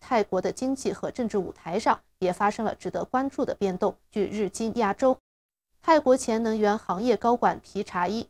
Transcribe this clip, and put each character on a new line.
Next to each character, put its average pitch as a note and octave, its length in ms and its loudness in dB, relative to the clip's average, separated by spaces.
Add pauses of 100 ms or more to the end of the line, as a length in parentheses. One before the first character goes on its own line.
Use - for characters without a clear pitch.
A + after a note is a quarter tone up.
泰 A3+ 200 0
国 A#3+ 200 -2
的 G3 100 -2
经 C4 240 -4
济 G#3+ 160 -4
和 - 180 -6
政 A#3 200 -4
治 G#3+ 80 -2
舞 F#3 160 -2
台 E3+ 260 -6
上 A#3+ 180 2 (220)
也 F3+ 140 0
发 G#3 180 0
生 A3 140 -4
了 - 100 -2
值 - 160 -10
得 F3+ 140 -4
关 C4+ 240 -2
注 C4+ 160 -4
的 - 100 -4
变 F#3+ 220 -2
动。 G3 180 0 (160)
据 G3+ 140 -2
日 G3+ 240 -4
经 A3+ 260 -4
亚 G#3 180 0
洲， C4 240 2 (640)
泰 D#4+ 160 6
国 C4 200 4
前 A#3 260 -2
能 A3 160 0
源 G#3 180 2
行 F#3 240 -4
业 A#3+ 140 2
高 A#3 180 2
管 G#3+ 280 2
皮 - 200 -8
查 F3+ 280 -2
伊· A3 200 -4